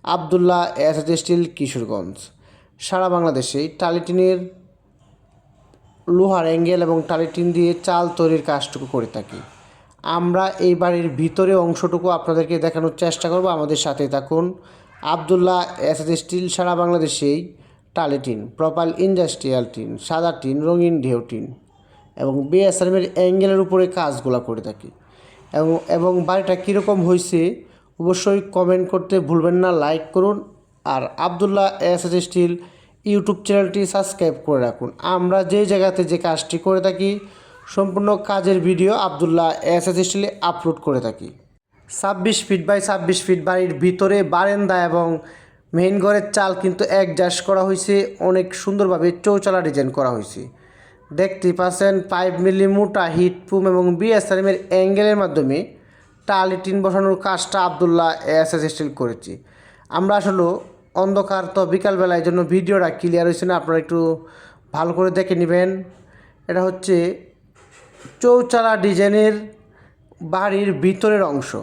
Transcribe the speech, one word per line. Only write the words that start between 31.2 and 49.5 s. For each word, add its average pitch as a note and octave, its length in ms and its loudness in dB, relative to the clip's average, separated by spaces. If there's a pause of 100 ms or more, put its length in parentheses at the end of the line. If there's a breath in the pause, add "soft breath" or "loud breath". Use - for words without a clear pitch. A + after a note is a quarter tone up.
আব্দুল্লাহ G3 400 2 (240)
এস F3 160 0
এস E3+ 60 -2 (120)
স্টিল F3 280 0 (520 loud breath)
YouTube G3+ 420 0
চ্যানেলটি G3 340 2 (120)
সাবস্ক্রাইব F#3+ 420 0 (100)
করে C#3+ 220 2
রাখুন। A#2+ 220 -6 (260)
আমরা F3+ 240 2 (140)
যে G#3 80 4 (100)
জায়গাতে F#3+ 300 2 (100)
যে F3 140 0
কাজটি E3 400 -2
করে F#3+ 220 2
থাকি, F#3+ 220 0 (640 loud breath)
সম্পূর্ণ G3 340 0 (200)
কাজের G3 280 2 (100)
ভিডিও F#3 240 2 (160)
আব্দুল্লাহ E3 420 2 (260)
এস F3 160 0
এস E3+ 60 0 (100)
স্টিলে G3 220 -2 (200)
আপলোড E3+ 360 -4
করে C3+ 200 0
থাকি। A2 220 -8 (600)
ছাব্বিশ G3 480 -2 (100)
ফিট F#3 220 0
by G3+ 180 2
ছাব্বিশ F#3 380 0
ফিট F3+ 220 2
বাড়ির F#3 260 0 (100)
ভিতরে F#3 340 2 (160)
বারান্দা F#3+ 440 2 (120)
এবং E3+ 180 0 (640 loud breath)
মেইন F#3 300 2
ঘরের G3+ 220 2 (100)
চাল G3 160 2 (120)
কিন্তু F#3 280 -2
অ্যাডজাস্ট F3+ 560 0
করা F#3+ 200 2
হয়েছে, F#3+ 280 0 (340)
অনেক F#3 180 2 (160)
সুন্দরভাবে F#3 440 0 (180)
চৌচালা G3 420 2